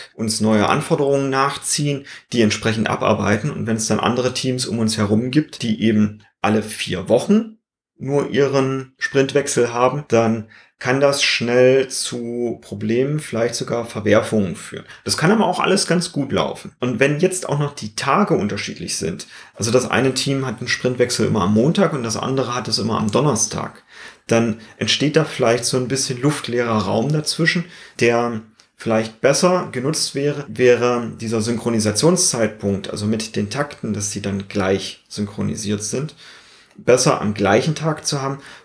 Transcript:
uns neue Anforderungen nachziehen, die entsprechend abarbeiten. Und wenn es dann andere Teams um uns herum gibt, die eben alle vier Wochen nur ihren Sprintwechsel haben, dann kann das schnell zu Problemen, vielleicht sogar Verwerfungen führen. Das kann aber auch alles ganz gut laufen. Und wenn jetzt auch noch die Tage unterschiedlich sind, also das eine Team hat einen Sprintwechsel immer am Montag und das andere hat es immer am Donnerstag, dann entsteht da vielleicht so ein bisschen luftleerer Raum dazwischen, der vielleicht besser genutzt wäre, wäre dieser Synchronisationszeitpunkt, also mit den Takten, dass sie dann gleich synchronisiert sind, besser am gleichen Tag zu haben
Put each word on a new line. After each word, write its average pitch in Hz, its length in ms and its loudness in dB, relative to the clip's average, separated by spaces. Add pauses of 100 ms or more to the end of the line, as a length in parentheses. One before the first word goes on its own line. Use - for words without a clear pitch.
(140)
uns 110 260 -4
neue 107 280 4
Anforderungen 139 640 0
nachziehen, 139 760 -2 (260)
die 120 100 2
entsprechend 107 460 0
abarbeiten. 104 640 0
Und 104 160 -6
wenn 113 100 -2
es 110 120 -4
dann 110 120 0
andere 123 340 0
Teams 127 320 -2
um 104 120 -4
uns 110 180 0
herum 110 340 2
gibt, 151 320 -2
die 110 200 -2
eben 107 400 2 (180)
alle 107 220 2
vier - 460 -6
Wochen 214 500 2 (400)
nur 139 320 -2
ihren 135 680 0
Sprintwechsel 135 760 0
haben, 131 360 0
dann 113 400 2 (300)
kann 135 220 0
das 139 240 4
schnell 127 640 4
zu 120 720 -6
Problemen, 117 560 -2
vielleicht 120 380 -2
sogar 120 280 -4
Verwerfungen 104 720 2
führen. - 300 -14 (180)
Das - 140 -2
kann 165 160 4
aber 214 140 4
auch 175 120 0
alles 190 300 0
ganz 170 240 0
gut 143 180 -4
laufen. - 480 -2
Und 123 220 -2
wenn 147 180 2
jetzt 185 300 0
auch 147 100 0
noch 147 160 -2
die 107 220 -12
Tage 160 380 2
unterschiedlich 98 640 -4
sind, - 300 -6 (280)
also 110 180 -4
das 120 180 4
eine 127 240 2
Team 135 320 -2
hat 120 120 -6
einen 120 100 -8
Sprintwechsel 123 580 0
immer 101 160 0
am 101 120 2
Montag 160 380 4
und 131 120 -4
das 113 120 -4
andere 120 380 -2
hat 123 140 -6
es 110 100 -2
immer 107 200 0
am 107 120 0
Donnerstag, - 720 -2 (460)
dann 113 320 2 (160)
entsteht 135 400 0
da 156 80 4
vielleicht 123 400 0
so - 140 -2
ein 123 100 -2
bisschen 127 320 -2
luftleerer 120 580 0
Raum 107 340 0
dazwischen, 160 520 0 (340)
der 117 440 2 (340)
vielleicht 110 440 -2
besser 175 520 2
genutzt 131 420 -4
wäre, 143 320 -2
wäre 120 640 4 (100)
dieser 113 200 -2
Synchronisationszeitpunkt, 110 1500 0
also 104 160 -4
mit 110 280 -2
den 104 160 -2
Takten, 123 440 -4
dass 104 180 -6
sie 101 100 -8
dann 98 240 -4
gleich 98 600 -2
synchronisiert 104 760 -4
sind, 139 320 -6 (640)
besser - 440 2
am 104 140 -2
gleichen 107 400 2
Tag 151 320 -4
zu 139 160 -4
haben 139 160 -4 (260)